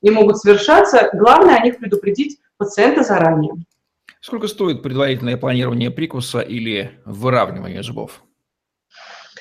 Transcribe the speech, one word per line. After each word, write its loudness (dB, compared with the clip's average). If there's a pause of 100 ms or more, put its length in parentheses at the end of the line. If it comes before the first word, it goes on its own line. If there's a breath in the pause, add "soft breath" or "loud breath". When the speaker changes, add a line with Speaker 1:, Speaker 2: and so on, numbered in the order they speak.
Speaker 1:
и 6
могут 4
совершаться. 4
Главное 6
о 0
них 0
предупредить -4 (200)
пациента 0
заранее. 0 (680)
Speaker 2:
Сколько -10
стоит -4
предварительное -4
планирование -4
прикуса -8
или -8 (120)
выравнивание -4
зубов? -14 (1200 loud breath)